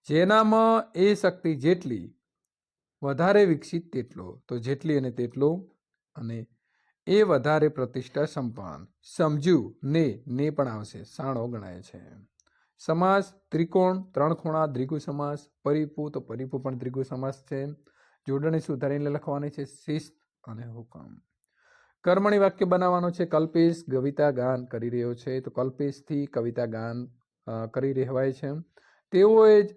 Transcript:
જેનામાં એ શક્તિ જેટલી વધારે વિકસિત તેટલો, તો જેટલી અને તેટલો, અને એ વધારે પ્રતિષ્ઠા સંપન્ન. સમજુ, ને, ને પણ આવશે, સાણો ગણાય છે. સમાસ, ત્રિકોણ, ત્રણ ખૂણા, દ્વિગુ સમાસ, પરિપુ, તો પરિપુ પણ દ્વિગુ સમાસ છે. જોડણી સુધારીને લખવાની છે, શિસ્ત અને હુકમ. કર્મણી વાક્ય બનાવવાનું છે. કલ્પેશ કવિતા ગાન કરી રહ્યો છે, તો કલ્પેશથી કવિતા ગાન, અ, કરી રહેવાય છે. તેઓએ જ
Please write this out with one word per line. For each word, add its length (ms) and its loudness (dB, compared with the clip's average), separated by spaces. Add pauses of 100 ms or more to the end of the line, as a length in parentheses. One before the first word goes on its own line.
જેનામાં 880 4
એ 180 4
શક્તિ 420 0
જેટલી 600 -2 (840)
વધારે 440 4
વિકસિત 480 -2
તેટલો, 540 -10
તો 100 -6
જેટલી 400 -2
અને 140 -2
તેટલો, 580 -2 (460)
અને 320 -10 (600)
એ 160 4
વધારે 440 2
પ્રતિષ્ઠા 580 -4
સંપન્ન. 640 -10 (280)
સમજુ, 680 2
ને, 440 0
ને 220 -2
પણ 180 -2
આવશે, 360 -10
સાણો 440 -6
ગણાય 340 -12
છે. 200 -20 (760)
સમાસ, 540 0 (180)
ત્રિકોણ, 500 2
ત્રણ 320 0
ખૂણા, 320 -2
દ્વિગુ 320 -4
સમાસ, 480 -8 (180)
પરિપુ, 460 -2
તો 100 -6
પરિપુ 400 -8
પણ 160 -6
દ્વિગુ 280 -6
સમાસ 480 -8
છે. 140 -6 (600)
જોડણી 320 0
સુધારીને 500 -4
લખવાની 400 -6
છે, 160 -10
શિસ્ત 500 -8 (280)
અને 220 -14
હુકમ. 560 -18 (840)
કર્મણી 340 4
વાક્ય 280 4
બનાવવાનું 460 2
છે. 140 -2
કલ્પેશ 640 2
કવિતા 400 0
ગાન 340 -2
કરી 240 -6
રહ્યો 260 -4
છે, 240 -6
તો 120 -12
કલ્પેશથી 760 -4
કવિતા 400 -4
ગાન, 440 -8 (380)
અ, 180 -8
કરી 280 -4
રહેવાય 380 -2
છે. 160 -10 (640)
તેઓએ 500 8
જ 160 -2